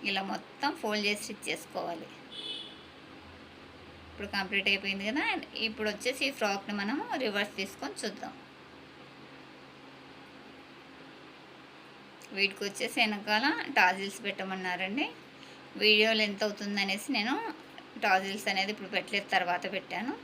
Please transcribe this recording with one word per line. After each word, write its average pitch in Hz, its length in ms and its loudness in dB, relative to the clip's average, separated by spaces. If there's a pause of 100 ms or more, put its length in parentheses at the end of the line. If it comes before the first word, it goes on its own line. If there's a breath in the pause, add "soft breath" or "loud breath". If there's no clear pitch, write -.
ఇలా 196 140 2 (100)
మొత్తం - 380 0 (120)
ఫోల్డ్ 208 260 4
చేసి 208 160 2
స్టిచ్ - 240 -8
చేసుకోవాలి. 170 600 -2 (2000)
ఇప్పుడు 202 260 -8
కంప్లీట్ 196 360 4
అయిపోయింది 196 380 0
కదా. 302 140 2 (440)
ఇప్పుడు 214 240 0
వచ్చేసి 247 360 0
ఈ 277 100 0
ఫ్రాక్ని 202 420 0
మనము 254 240 0 (200)
రివర్స్ 208 360 2
తీసుకొని - 420 -4
చూద్దాం. - 300 -4 (4000)
వీటికి 196 280 2
వచ్చేసి - 380 -2
వెనకాల 214 440 4 (320)
టాజిల్స్ 196 480 6
పెట్టమన్నారండి. 190 800 0 (760 loud breath)
వీడియో 214 280 10 (100)
లెంత్ 202 260 2
అవుతుందనేసి 202 680 0
నేను 226 180 2 (680)
టాజిల్స్ 196 460 6
అనేది 190 240 4
ఇప్పుడు 196 200 -8
పెట్టలేదు, 196 400 2
తర్వాత 175 300 4 (100)
పెట్టాను. 190 380 -2 (120)